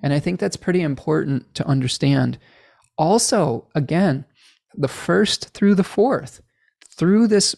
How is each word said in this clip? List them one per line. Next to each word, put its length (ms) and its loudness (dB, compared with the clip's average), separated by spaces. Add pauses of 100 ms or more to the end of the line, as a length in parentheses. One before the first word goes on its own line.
And 100 0
I 60 2
think 200 -4
that's 180 -4
pretty 240 0
important 720 -2
to 120 -4
understand. 720 0 (600)
Also, 800 0
again, 500 0 (480)
the 140 -4
first 600 -2
through 260 2
the 80 2
fourth, 580 -2 (560)
through 300 4
this 300 2